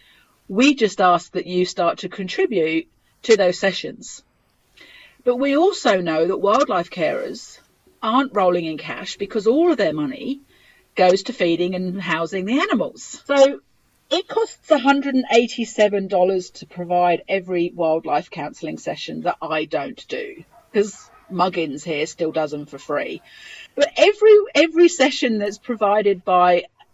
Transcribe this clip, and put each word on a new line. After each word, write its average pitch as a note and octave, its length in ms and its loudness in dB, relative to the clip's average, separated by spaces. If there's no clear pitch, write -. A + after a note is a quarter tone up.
We C4 260 4
just G#3+ 260 -2
ask F3+ 320 2
that D#3 140 -6
you F3+ 200 0
start - 320 -2
to G3 100 -10
contribute F3+ 800 -2
to A3+ 120 4
those F#3 220 2
sessions. - 640 -6
But B3 120 2
we C#4 200 0
also D4 440 2
know E3 260 0
that F#3 120 -2
wildlife G3+ 520 0
carers - 680 -6
aren't A#3+ 320 0
rolling F3+ 300 0
in D#3+ 140 -8
cash - 380 -12
because G3+ 300 -6
all D#4 240 4
of C#4+ 80 0
their F3 140 0
money D3+ 480 -6
goes F#3 300 2
to A#3+ 80 -8
feeding F3+ 420 -2
and F#3 260 -6
housing E3+ 440 -6
the B3 160 0
animals. D4+ 640 -4
So C#4 340 4
it F4+ 160 -2
costs - 420 -4
a D4 80 4
hundred C#4 360 0
and B3+ 180 0
eighty-seven G#3+ 760 0
dollars F#3 420 0
to - 160 -20
provide F3 640 0
every F3+ 460 -2
wildlife D#3+ 560 -2
counselling D#3 460 -10
session - 460 -10
that - 180 -4
I D#3 240 -6
don't C#3+ 420 -8
do, - 380 -10
'cause - 380 -4
Muggins F3 520 -2
here D3+ 220 -6
still D#3+ 260 -4
does D3+ 220 -4
'em D3 140 -10
for - 120 -16
free. - 440 -6
But C#4+ 220 2
every, G#4 400 8
every E4 340 6
session C4 500 0
that's G3+ 180 -4
provided G#3 680 0
by F3+ 400 4